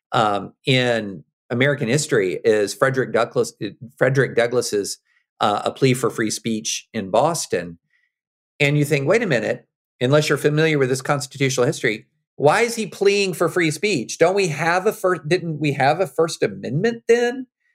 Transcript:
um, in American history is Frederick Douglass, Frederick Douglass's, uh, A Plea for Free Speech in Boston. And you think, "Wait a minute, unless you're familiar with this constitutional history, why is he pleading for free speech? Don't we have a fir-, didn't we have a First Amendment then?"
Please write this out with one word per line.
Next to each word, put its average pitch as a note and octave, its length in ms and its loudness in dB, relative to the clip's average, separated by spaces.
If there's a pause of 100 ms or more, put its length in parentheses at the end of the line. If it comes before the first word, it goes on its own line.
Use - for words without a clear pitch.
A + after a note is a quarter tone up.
(120)
um, G#2 400 0 (120)
in A#2 600 0 (260)
American C3 380 0
history A2+ 560 0
is G#2+ 300 2
Frederick B2+ 380 0
Douglass, A#2 400 0 (460)
Frederick C3 360 2
Douglass's, A#2 640 0 (420)
uh, G#2 240 0
A - 60 -2
Plea C3+ 240 2
for B2 140 0
Free G#2+ 220 -2
Speech - 640 -6
in F#2+ 160 -6
Boston. G#2 680 0 (800)
And D3 200 2
you D3 60 2
think, C#3+ 220 0
"Wait A3 160 2
a A3 40 -2
minute, A2+ 420 -2 (320)
unless D3+ 280 4
you're C#3+ 100 0
familiar D3+ 400 2
with C3 100 2
this B2+ 140 -2
constitutional C3+ 640 -2
history, A2 400 -2 (300)
why E3+ 260 4
is A#3 140 -2
he A3 100 -4
pleading G3 480 0
for F3 140 0
free D#3+ 220 0
speech? E3+ 480 -2
Don't F3 160 4
we G3 140 2
have E3+ 380 0
a G#3 60 2
fir-, F#3 260 -2
didn't D#3+ 420 -2
we D3+ 120 0
have C#3 280 2
a F#3 60 -2
First D#3+ 360 -2
Amendment C3 640 -2
then?" A#3+ 380 2 (280)